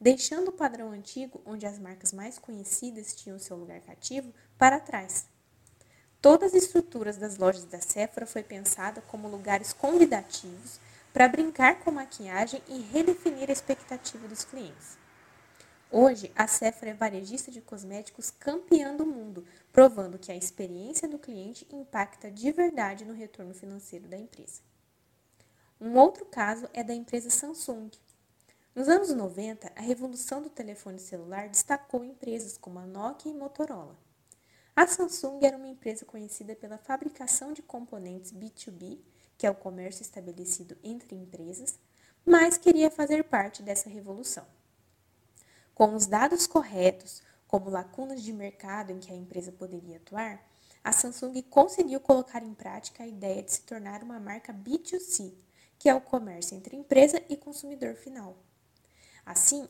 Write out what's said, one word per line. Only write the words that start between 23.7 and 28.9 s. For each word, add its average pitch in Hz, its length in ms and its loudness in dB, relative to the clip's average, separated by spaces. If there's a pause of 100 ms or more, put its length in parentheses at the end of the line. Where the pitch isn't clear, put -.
da 180 80 -14
empresa. - 460 -18 (1160)
Um 233 180 2
outro 320 260 8
caso 226 480 -4
é 240 120 -6
da 233 100 -8
empresa 240 340 -8
Samsung. 233 640 -4 (800)
Nos 262 160 -4
anos 359 240 6